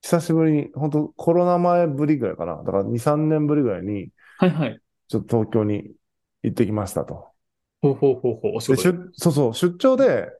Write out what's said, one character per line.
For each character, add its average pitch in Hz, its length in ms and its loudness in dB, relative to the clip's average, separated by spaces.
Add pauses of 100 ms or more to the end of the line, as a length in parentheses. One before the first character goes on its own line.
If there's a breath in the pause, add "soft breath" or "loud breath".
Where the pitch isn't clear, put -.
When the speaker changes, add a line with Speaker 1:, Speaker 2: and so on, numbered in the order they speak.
Speaker 1:
久 - 180 0
し 165 140 -2
ぶ 160 140 4
り 156 40 2
に、 147 220 -2
ほ 143 140 -4
ん - 20 0
と 151 260 -2
コ - 160 0
ロ 175 140 4
ナ 175 140 2
前 175 260 2
ぶ 147 220 -2
り 151 100 2
ぐ 120 80 -4
ら 90 80 -4
い - 40 -8
か 85 100 -6
な。 85 160 -6
だ 95 80 -2
か 95 80 4
ら 98 40 0
二、 117 140 -2
三 151 320 0
年 151 160 2
ぶ 147 100 2
り 151 60 2
ぐ 123 80 0
ら 90 120 -4
い - 20 -10
に、 98 260 -6 (300 soft breath)
Speaker 2:
は 185 80 4
い - 20 4
は 156 160 -2
い。 - 160 -10 (280)
Speaker 1:
ち - 80 -2
ょ - 20 2
っ 98 60 -10
と 120 120 0
東 110 140 0
京 110 120 2
に 104 300 -4 (480)
行 - 140 -4
っ - 20 -12
て 117 80 4
き 98 60 -4
ま 104 160 -2
し - 80 -10
た 73 100 -4
と。 - 220 -16 (540)
Speaker 2:
ほ 139 100 2
う - 20 0
ほ 139 200 2
う - 20 0
ほ 123 160 -2
う 113 100 -6
ほ 107 80 -2
う。 - 60 -6
お 113 60 -4
仕 135 140 2
事。 175 160 2
Speaker 1:
で、 175 60 -2
出-、 175 60 -12 (100)
そ - 160 2
う 156 40 0
そ 135 160 2
う、 113 40 -6
出 175 240 -2
張 262 180 4
で 185 320 2 (120)